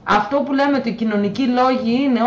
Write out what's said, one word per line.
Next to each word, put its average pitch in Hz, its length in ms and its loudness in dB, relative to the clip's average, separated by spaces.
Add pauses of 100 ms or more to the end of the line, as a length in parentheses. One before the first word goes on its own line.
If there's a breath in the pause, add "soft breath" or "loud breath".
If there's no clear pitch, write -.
αυτό - 320 0
που 277 160 -2
λέμε 277 240 2
ότι 233 120 -2
οι 220 60 -2
κοινωνικοί 214 520 -2
λόγοι 247 560 0
είναι 247 240 2